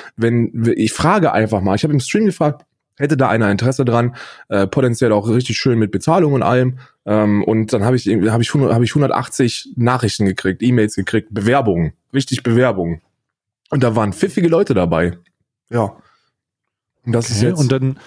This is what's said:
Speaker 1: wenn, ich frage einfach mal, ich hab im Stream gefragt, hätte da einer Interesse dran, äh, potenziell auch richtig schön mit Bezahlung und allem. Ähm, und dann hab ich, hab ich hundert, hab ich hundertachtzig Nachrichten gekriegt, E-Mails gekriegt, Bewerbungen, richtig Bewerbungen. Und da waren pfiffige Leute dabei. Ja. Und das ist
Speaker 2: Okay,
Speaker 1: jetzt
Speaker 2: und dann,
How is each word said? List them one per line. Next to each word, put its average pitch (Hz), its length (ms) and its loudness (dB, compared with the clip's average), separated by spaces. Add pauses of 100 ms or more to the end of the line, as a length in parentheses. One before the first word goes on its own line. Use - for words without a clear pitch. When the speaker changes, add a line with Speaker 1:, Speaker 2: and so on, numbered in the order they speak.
(160)
Speaker 1:
wenn, 117 600 0
ich 107 160 0
frage 170 400 0
einfach 107 280 0
mal, 95 140 0
ich 104 100 -2
hab 156 60 0
im 147 100 2
Stream 208 260 0
gefragt, 156 380 -2 (320)
hätte 147 200 0
da 131 120 2
einer 110 220 2
Interesse 120 340 0
dran, 120 300 0 (340)
äh, 98 200 0
potenziell 123 420 0
auch 104 180 0
richtig 120 280 0
schön 123 240 0
mit 107 100 0
Bezahlung 156 420 0
und 131 120 0
allem. 127 340 0 (260)
Ähm, 104 380 2
und 110 300 0
dann 104 120 0
hab 123 100 2
ich, 123 120 -2
hab 107 340 2
ich - 140 -2
hundert, 123 180 2
hab 117 100 4
ich 117 120 0
hundertachtzig 139 800 -2
Nachrichten 120 520 0
gekriegt, 95 360 -2
E-Mails 113 320 2
gekriegt, 101 400 -4
Bewerbungen, 101 600 0 (180)
richtig 131 320 -4
Bewerbungen. 101 560 0 (720)
Und 139 120 0
da 117 140 2
waren 107 160 0
pfiffige 185 340 -2
Leute 170 280 2
dabei. 85 440 0 (520)
Ja. 113 260 -4 (1080)
Und 117 80 -4
das 117 180 0
ist 107 80 -2
Speaker 2:
Okay, 117 100 2
Speaker 1:
jetzt 175 100 -2
Speaker 2:
und 131 140 2
dann, 131 340 -2